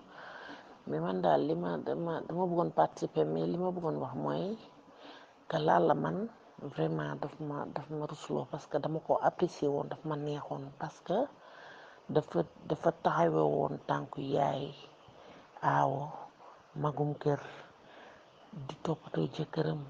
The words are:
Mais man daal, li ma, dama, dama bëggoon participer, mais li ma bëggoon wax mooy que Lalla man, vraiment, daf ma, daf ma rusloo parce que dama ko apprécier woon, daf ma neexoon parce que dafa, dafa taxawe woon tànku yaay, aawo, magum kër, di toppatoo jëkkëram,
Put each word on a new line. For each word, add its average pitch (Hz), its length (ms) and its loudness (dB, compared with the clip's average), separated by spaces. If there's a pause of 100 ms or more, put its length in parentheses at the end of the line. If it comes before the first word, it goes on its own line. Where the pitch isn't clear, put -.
(880)
Mais 151 140 -2
man 185 220 0
daal, 147 240 6
li 156 80 2
ma, 175 240 -2
dama, 156 500 -2
dama 175 180 0
bëggoon 170 260 2
participer, 156 520 2
mais 165 220 0
li 175 100 0
ma 185 140 0
bëggoon 165 260 -2
wax 131 180 -4
mooy 151 420 -2 (920)
que - 80 0
Lalla 160 380 6
man, 165 340 -2 (320)
vraiment, 156 560 -2
daf 147 240 -8
ma, 147 240 -6 (100)
daf 139 140 -6
ma 151 180 -6
rusloo 147 440 -4
parce - 160 -8
que - 120 0
dama 151 220 -2
ko - 220 4
apprécier 151 460 2
woon, 143 200 2
daf - 160 -8
ma 156 120 -2
neexoon 147 460 -4 (160)
parce - 220 -8
que 220 240 2 (840)
dafa, 151 340 2 (240)
dafa 165 240 2
taxawe 156 480 4
woon 147 460 2
tànku 143 340 -2
yaay, 143 480 0 (920)
aawo, 143 500 2 (640)
magum 147 380 2
kër, 143 260 2 (1300)
di - 140 -8
toppatoo 160 520 -2
jëkkëram, 156 560 0